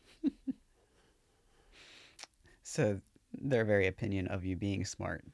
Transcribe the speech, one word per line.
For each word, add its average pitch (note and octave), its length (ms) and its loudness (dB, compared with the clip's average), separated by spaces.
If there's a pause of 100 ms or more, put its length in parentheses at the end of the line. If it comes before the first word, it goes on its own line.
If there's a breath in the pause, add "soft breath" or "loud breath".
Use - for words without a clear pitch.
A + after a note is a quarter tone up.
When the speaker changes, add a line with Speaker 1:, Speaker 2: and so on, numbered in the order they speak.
(240 soft breath)
Speaker 1:
<laughs> D#4 100 0 (2250 soft breath)
Speaker 2:
So G#2 380 0 (320)
their B2 320 2
very G2+ 220 6
opinion F#2+ 400 -2
of F#2 180 -4
you F#2 100 -2
being G2 300 -2
smart, F2+ 380 -8 (100)